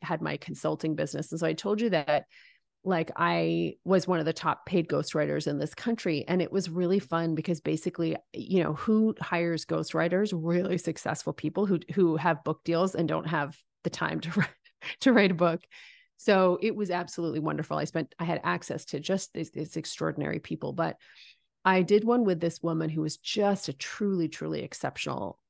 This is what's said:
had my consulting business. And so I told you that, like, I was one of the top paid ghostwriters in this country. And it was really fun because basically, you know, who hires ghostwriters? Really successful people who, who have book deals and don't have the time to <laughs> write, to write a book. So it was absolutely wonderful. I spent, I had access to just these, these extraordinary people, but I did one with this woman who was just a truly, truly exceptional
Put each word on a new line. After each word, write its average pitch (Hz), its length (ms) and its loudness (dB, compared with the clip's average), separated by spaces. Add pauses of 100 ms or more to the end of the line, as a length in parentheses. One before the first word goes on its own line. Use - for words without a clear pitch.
had 156 180 -4
my 151 160 -4
consulting 156 600 -4
business. 151 340 -4
And 165 80 -6
so 165 80 -2
I 160 60 2
told 202 280 -2
you 233 100 2
that, 147 340 2 (580)
like, 170 340 0
I 170 580 2 (100)
was 185 220 4
one 180 140 2
of 151 60 0
the 160 60 0
top - 340 -2
paid 160 220 0
ghostwriters 147 600 0
in 147 100 0
this 147 160 -4
country. 190 520 -2
And 180 140 2
it - 120 -2
was 185 180 -2
really 180 280 2
fun 165 360 0
because 156 260 -2
basically, 160 560 -2 (160)
you 185 300 0
know, 156 120 0
who 220 460 2
hires 170 440 -2
ghostwriters? 170 680 0
Really 175 460 0
successful - 540 -4
people 190 340 -2
who, 180 140 2 (140)
who 170 220 4
have 156 280 0
book 156 200 -2
deals 170 300 2
and 165 140 0
don't 160 200 -2
have 156 280 -2 (260)
the - 80 -2
time 160 300 -4
to 156 100 -8
<laughs> 170 100 -2
write, - 100 0 (500)
to 269 120 6
write 202 200 6
a - 20 2
book. 170 280 2 (540)
So 185 460 6
it 214 120 0
was 202 160 -4
absolutely 175 500 -4
wonderful. 151 360 -2
I 151 80 0
spent, - 340 -4
I 170 60 -4
had 165 200 -2
access 175 420 -4
to 143 140 -6
just 190 340 -4
these, 160 160 -6
these 151 260 -8
extraordinary 156 640 -4
people, 151 340 -6
but 165 240 -2 (680)
I 185 180 6
did 208 220 4
one 240 180 4
with 185 160 2
this 170 240 -2
woman 160 260 0
who 160 120 -2
was 156 160 -2
just 202 520 0
a 160 40 -6
truly, 190 560 -2
truly 156 340 -4
exceptional - 880 -6